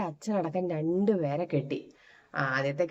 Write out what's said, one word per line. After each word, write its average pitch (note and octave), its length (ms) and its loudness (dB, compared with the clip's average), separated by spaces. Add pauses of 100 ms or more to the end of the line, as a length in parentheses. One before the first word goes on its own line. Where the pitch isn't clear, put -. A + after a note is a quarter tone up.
അച്ഛനടക്കം F3+ 640 -2
രണ്ടുപേരെ E3+ 760 2 (100)
കെട്ടി. C#3+ 260 -2 (540)
ആദ്യത്തെ C#3 560 0